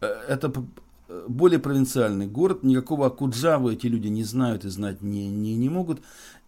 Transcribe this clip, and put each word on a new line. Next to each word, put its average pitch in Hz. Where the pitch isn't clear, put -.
Э, 104
это 135
п-, 127
э, 87
более 160
провинциальный 127
город, 170
никакого 131
Акуджавы 131
эти -
люди 113
не 107
знают 113
и 98
знать 98
не, 101
не, 107
не 123
могут. 165